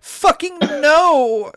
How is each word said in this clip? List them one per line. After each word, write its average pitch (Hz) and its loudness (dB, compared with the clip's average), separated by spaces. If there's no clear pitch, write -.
Fucking - -2
no! 294 2